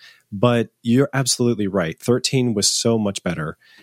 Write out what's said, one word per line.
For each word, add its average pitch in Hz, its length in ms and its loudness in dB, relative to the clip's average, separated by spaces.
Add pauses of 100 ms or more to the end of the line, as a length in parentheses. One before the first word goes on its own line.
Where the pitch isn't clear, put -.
(300)
But 117 380 2 (140)
you're 123 320 2
absolutely 120 520 0
right. 90 320 -2
Thirteen 123 540 0
was 101 160 0
so 117 300 0
much 101 240 -4
better. 80 340 -6 (260)